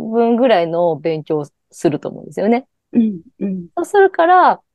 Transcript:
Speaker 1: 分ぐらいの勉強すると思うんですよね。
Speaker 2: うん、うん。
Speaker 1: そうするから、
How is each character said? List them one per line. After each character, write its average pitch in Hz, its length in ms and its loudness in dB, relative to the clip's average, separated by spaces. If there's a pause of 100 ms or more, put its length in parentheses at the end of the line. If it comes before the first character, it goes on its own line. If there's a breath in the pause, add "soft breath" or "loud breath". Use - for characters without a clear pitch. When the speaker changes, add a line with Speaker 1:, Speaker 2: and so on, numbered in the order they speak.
(120)
Speaker 1:
分 233 240 2
ぐ 240 120 2
ら 175 140 4
い 170 60 -2
の 170 300 -2
勉 156 260 -4
強 151 200 -4 (280)
す - 180 -2
る 143 100 -4
と - 100 -10
思 - 120 -14
う - 20 -18
ん - 20 -18
で - 80 -20
す - 60 -10
よ 190 80 -2
ね。 233 200 -2 (260)
Speaker 2:
う 233 60 0
ん、 214 220 -2 (180)
う 196 60 -6
ん。 190 220 -8 (100)
Speaker 1:
そ 349 60 -4
う - 20 -6
す - 120 -2
る 392 120 6
か 349 160 0
ら、 339 360 4 (140)